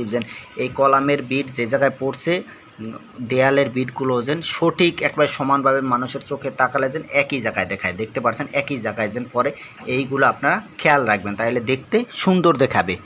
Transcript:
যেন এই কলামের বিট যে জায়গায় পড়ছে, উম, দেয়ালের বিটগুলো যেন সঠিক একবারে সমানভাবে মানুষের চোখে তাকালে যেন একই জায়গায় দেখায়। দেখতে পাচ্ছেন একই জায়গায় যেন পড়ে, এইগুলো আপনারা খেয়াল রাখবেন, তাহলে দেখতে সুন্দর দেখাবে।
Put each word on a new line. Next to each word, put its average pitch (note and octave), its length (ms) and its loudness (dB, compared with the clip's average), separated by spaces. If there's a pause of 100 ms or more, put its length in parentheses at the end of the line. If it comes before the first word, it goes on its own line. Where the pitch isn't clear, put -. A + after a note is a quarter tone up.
যেন A#2 180 -2 (340)
এই B2 120 -2
কলামের C3+ 540 2
বিট C3 300 -2
যে B2 140 -2
জায়গায় C3+ 320 2
পড়ছে, C3+ 360 -4
উম, - 580 -12 (340)
দেয়ালের C3 420 4
বিটগুলো B2+ 520 -2
যেন C#3+ 200 -2
সঠিক E3+ 600 2
একবারে D3 360 2
সমানভাবে C3+ 440 2
মানুষের B2+ 440 -2
চোখে C#3 260 -6
তাকালে C3 380 0
যেন D#3 220 -8
একই C3+ 300 0
জায়গায় G#2 260 -2
দেখায়। F#2 340 -4
দেখতে A2 200 -6
পাচ্ছেন A#2+ 320 -2
একই C#3 260 -2
জায়গায় G#2+ 300 -2
যেন A#2+ 220 -6
পড়ে, A#2+ 180 0 (380)
এইগুলো C3+ 400 0
আপনারা C#3+ 300 2 (200)
খেয়াল D3 280 4
রাখবেন, G#2 300 0
তাহলে A#2 240 0
দেখতে C3 380 -2 (140)
সুন্দর F3 460 4
দেখাবে। F#2+ 360 2 (120)